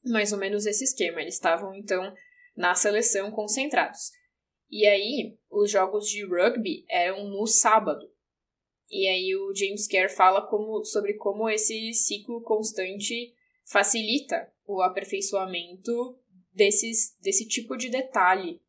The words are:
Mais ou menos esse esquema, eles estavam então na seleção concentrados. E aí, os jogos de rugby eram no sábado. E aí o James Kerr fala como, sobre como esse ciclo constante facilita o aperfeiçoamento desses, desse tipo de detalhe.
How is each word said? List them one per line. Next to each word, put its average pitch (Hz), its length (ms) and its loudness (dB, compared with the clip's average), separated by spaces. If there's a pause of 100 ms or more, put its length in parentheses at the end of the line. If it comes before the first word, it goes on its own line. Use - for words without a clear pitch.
Mais 214 280 0
ou 196 60 -4
menos 202 280 -2
esse 208 180 -2
esquema, 170 360 0
eles 165 140 -8
estavam 190 400 0
então 196 400 -6 (420)
na 180 180 2
seleção 208 560 2
concentrados. 214 800 -2 (600)
E 208 160 4
aí, 208 520 2 (120)
os 202 200 2
jogos 208 380 2
de 208 160 -6
rugby 190 640 0
eram 190 400 -2
no 196 180 -4
sábado. 214 640 2 (800)
E 190 160 -2
aí 185 300 0
o 196 180 -6
James 202 320 -2
Kerr 190 240 2
fala 196 360 4
como, 214 380 -4
sobre 208 300 -2
como 214 340 -2
esse 220 460 -2
ciclo 226 480 -2
constante 214 920 -4 (320)
facilita 208 880 2 (140)
o 190 160 -2
aperfeiçoamento 190 1400 -4 (340)
desses, 214 680 2
desse 220 260 0
tipo 247 300 -4
de 240 120 -8
detalhe. 190 800 0